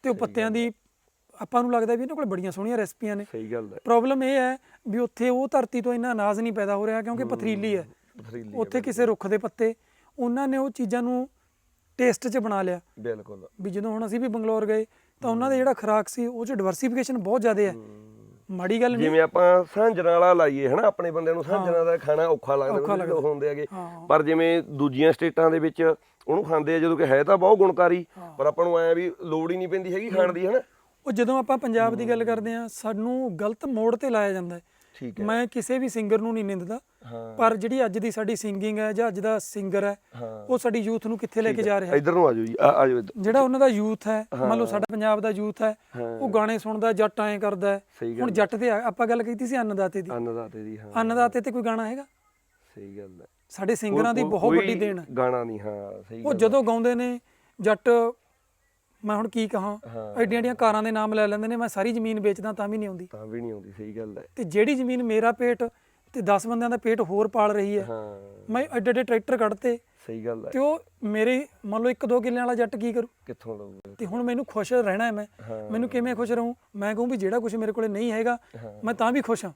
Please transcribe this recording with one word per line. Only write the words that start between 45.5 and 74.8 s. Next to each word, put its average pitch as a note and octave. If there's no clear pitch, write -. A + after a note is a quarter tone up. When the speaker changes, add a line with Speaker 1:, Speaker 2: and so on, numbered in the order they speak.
Speaker 1:
ਹੈ, G#3+
Speaker 2:
ਹਾਂ। -
Speaker 1:
ਉਹ C4+
ਗਾਣੇ G#3+
ਸੁਣਦਾ, A3
ਜੱਟ G#3+
ਐਂ G#3
ਕਰਦਾ G3+
ਹੈ। G3
Speaker 2:
ਸਹੀ A#2
Speaker 1:
ਹੁਣ A2+
Speaker 2:
ਗੱਲ B3
Speaker 1:
ਜੱਟ G3+
ਤੇ A3+
ਆ, G#3+
ਆਪਾਂ A#3
ਗੱਲ A#3
ਕੀਤੀ A#3
ਸੀ B3+
ਅੰਨਦਾਤੇ G3
ਦੀ। E3+
Speaker 2:
ਅੰਨਦਾਤੇ A#2
ਦੀ, G#2+
ਹਾਂ। G#3+
Speaker 1:
ਅੰਨਦਾਤੇ A#3+
ਤੇ A#3+
ਕੋਈ B3
ਗਾਣਾ A3+
ਹੈਗਾ? C4
Speaker 2:
ਸਹੀ G2+
ਗੱਲ F#2+
ਹੈ। -
Speaker 1:
ਸਾਡੇ G3
ਸਿੰਗਰਾਂ G#3+
ਦੀ B3
Speaker 2:
ਕੋਈ, -
Speaker 1:
ਬਹੁਤ F3+
ਵੱਡੀ F3+
Speaker 2:
ਕੋਈ -
Speaker 1:
ਦੇਣ G3
ਹੈ। E3
Speaker 2:
ਗਾਣਾ B2+
ਨਹੀਂ, A2+
ਹਾਂ, G2+
ਸਹੀ A2+
Speaker 1:
ਉਹ A#2
Speaker 2:
ਗੱਲ C#4+
ਹੈ। G#3+
Speaker 1:
ਜਦੋਂ A3+
ਗਾਉਂਦੇ A#3
ਨੇ, B3
ਜੱਟ, G#3
ਮੈਂ G#3
ਹੁਣ A3
ਕੀ A3
ਕਹਾਂ, G#3
Speaker 2:
ਹਾਂ। A2+
Speaker 1:
ਐਡੀਆਂ A3+
ਐਡੀਆਂ A#3+
ਕਾਰਾਂ G#3+
ਦੇ A3+
ਨਾਮ G#3+
ਲੈ G#3+
ਲੈਂਦੇ G#3
ਨੇ, A#3
ਮੈਂ A#3
ਸਾਰੀ G3+
ਜ਼ਮੀਨ A3
ਵੇਚਦਾ G3+
ਤਾਂ G3+
ਵੀ G#3+
ਨਹੀਂ G#3
ਆਉਂਦੀ। F#3
Speaker 2:
ਤਾਂ G#2+
ਵੀ A2
ਨਹੀਂ A#2
ਆਉਂਦੀ, G2+
ਸਹੀ G#2
ਗੱਲ G#2+
ਹੈ। -
Speaker 1:
ਤੇ B3+
ਜਿਹੜੀ G#3
ਜ਼ਮੀਨ B3+
ਮੇਰਾ A3+
ਪੇਟ A#3+
ਤੇ B3+
ਦਸ G3+
ਬੰਦਿਆਂ A#3
ਦਾ A#3+
ਪੇਟ A3+
ਹੋਰ G3+
ਪਾਲ G#3
ਰਹੀ G3+
ਹੈ, G3
Speaker 2:
ਹਾਂ। G2+
Speaker 1:
ਮੈਂ B3
ਐਡੇ A#3+
ਐਡੇ B3
ਟਰੈਕਟਰ A#3
ਕੱਢਤੇ। A3+
Speaker 2:
ਸਹੀ A2+
ਗੱਲ A#2
ਹੈ। -
Speaker 1:
ਤੇ C4
ਉਹ D4
ਮੇਰੇ, A#3
ਮੰਨ G#3+
ਲਓ, A#3+
ਇੱਕ B3+
ਦੋ A#3+
ਕਿੱਲਿਆਂ B3
ਵਾਲਾ B3
ਜੱਟ A#3
ਕੀ A3+
ਕਰੂ? A#3
Speaker 2:
ਕਿੱਥੋਂ A2+
ਲਊਗਾ? G2
Speaker 1:
ਤੇ A3+
ਹੁਣ A3
ਮੈਨੂੰ A#3+
ਖੁਸ਼ G#3+
ਰਹਿਣਾ G#3+